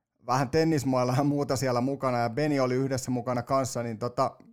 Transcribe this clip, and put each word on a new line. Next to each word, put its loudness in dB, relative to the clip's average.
vähän 2
tennismailla 2
ja 2
muuta 0
siellä 0
mukana 0
ja 0
Beni 0
oli 2
yhdessä -2
mukana -2
kanssa, -2
niin -6
tota, -2